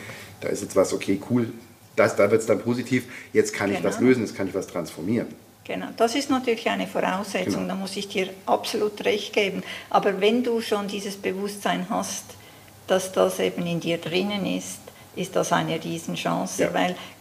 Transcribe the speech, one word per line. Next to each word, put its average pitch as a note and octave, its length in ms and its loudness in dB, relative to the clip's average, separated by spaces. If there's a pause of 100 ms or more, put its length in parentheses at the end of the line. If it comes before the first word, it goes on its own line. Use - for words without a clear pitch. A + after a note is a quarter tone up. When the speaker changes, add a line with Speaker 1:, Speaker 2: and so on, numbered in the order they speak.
(400)
Speaker 1:
da - 80 -4
ist - 140 -2
jetzt - 120 -8
was, F#2 200 4
okay, G2 260 0 (100)
cool, A#2+ 180 4 (480)
das, G#2+ 200 4
da G#2 140 6
wird's - 160 4
dann A2 140 4
positiv, B2 440 0 (300)
jetzt G#2+ 200 4
kann G2+ 180 0
ich F2+ 120 -2
was F#2+ 120 2
Speaker 2:
Genau. A#2+ 120 6
Speaker 1:
lösen, B2 140 6
jetzt - 140 -4
kann F#2+ 120 -2
ich F2+ 60 -8
was F#2 120 -2
transformieren.“ F2 600 -2 (380)
Speaker 2:
Genau, F#3 220 -6 (100)
das E4 200 4
ist C#4 140 -2
natürlich B3+ 380 0
eine G3 200 0
Voraussetzung, F#3+ 760 0
Speaker 1:
Genau. F#3 60 -2
Speaker 2:
da F#3 80 -4
muss F#3+ 200 -6
ich G3+ 120 -6
dir F#3 220 -2 (160)
absolut G#3+ 580 0
recht G3+ 300 0
geben. F#3 280 2 (280)
Aber F#3+ 300 4
wenn A3+ 220 4
du A#3 200 2
schon G3+ 260 -2
dieses G3 280 -6
Bewusstsein F#3+ 760 -2
hast, - 340 -2 (640)
dass F#3 240 2
das F#3 260 4
eben F3+ 280 0
in E3+ 120 0
dir E3 200 0
drinnen F#3 480 -2
ist, F#3 320 -4 (360)
ist F3+ 220 -4
das F3+ 160 2
eine D#3+ 320 0
Riesenchance, E3+ 800 -2
Speaker 1:
Ja. F3 100 0
Speaker 2:
weil F3+ 220 0 (240)